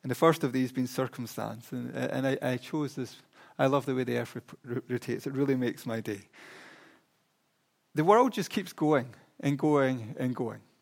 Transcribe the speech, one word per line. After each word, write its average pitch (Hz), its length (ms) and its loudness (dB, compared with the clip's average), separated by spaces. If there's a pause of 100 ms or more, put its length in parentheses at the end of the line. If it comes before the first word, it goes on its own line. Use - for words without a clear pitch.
And 127 80 -6
the 123 40 0
first 160 280 4
of 131 100 0
these 131 200 0
being 127 140 -2
circumstance. 120 840 -6
And, 123 240 -8
and 127 320 -2
I, 135 160 0
I 127 140 0
chose 147 380 -6
this. 127 220 -8 (420)
I 135 80 4
love 135 200 2
the 139 80 -2
way 127 100 0
the 120 140 -2
earth 120 160 -6
rep-, - 300 -14
ro-, 123 240 -6
rotates. 123 380 -4
It 139 80 -6
really 139 200 2
makes 123 320 -2
my 113 140 -4
day. 104 220 -6 (1700)
The 151 100 2
world 220 280 8
just - 180 -4
keeps - 220 -4
going 143 420 2 (240)
and 143 200 0
going 131 600 2
and 127 160 0
going. 117 260 -6 (220)